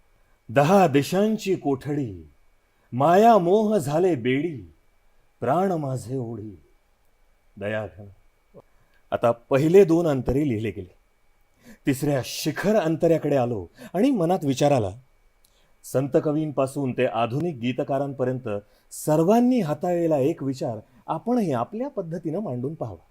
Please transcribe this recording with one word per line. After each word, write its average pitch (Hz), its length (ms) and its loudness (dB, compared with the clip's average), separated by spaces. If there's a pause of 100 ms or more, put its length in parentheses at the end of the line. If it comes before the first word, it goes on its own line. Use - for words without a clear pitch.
(500)
दहा 165 380 6
दिशांची 190 680 0
कोठडी, 135 720 -4 (640)
माया 185 440 6
मोह 208 400 2
झाले 160 380 0
बेडी, 127 580 -4 (640)
प्राण 175 320 0
माझे 131 460 -6
ओढी. 110 440 -10 (960)
दया 104 300 -6
घन. 98 180 -18 (1040)
आता 117 200 2
पहिले 160 520 4
दोन 165 240 2
अंतरे 139 400 -2
लिहिले 110 220 -2
गेले. 92 280 -12 (880)
तिसऱ्या 139 400 0
शिखर - 500 -2
अंतऱ्याकडे 165 600 2
आलो 117 320 -2 (260)
आणि 247 180 2
मनात 180 320 2
विचार 143 280 2
आला, 110 180 2 (960)
संत 135 260 -2 (140)
कवींपासून 143 680 -2
ते 123 140 0
आधुनिक 120 500 -2
गीतकारांपर्यंत 127 960 -4 (420)
सर्वांनी 220 680 2
हाताळलेला 170 560 0
एक 151 260 0
विचार 135 340 -6 (300)
आपणही 196 440 -2
आपल्या 208 360 -4
पद्धतीनं 165 520 -6
मांडून 143 340 -6
पाहावा. 110 380 -12